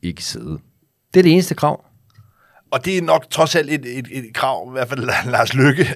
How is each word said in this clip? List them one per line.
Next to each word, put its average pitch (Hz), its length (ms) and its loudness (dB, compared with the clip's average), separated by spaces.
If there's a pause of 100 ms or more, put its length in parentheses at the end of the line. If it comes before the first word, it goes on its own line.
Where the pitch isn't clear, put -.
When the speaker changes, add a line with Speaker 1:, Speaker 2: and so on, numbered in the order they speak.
Speaker 1:
ikke 85 220 -8
sidde. - 340 -10 (560)
Det 185 60 8
er - 20 10
det 170 100 6
eneste 180 220 2
krav. - 300 -2 (880)
Speaker 2:
Og 123 120 -2
det 185 140 -2
er 175 40 0
nok 160 280 2
trods 160 260 2
alt 151 140 0
et, 127 280 -4
et, 123 140 -8
et 123 220 -10
krav, 123 340 -2
i 127 40 -16
hvert 127 160 -4
fald 131 120 -6 (180)
<laughs> - 140 -6
Lars 117 220 2
Løkke, 135 420 4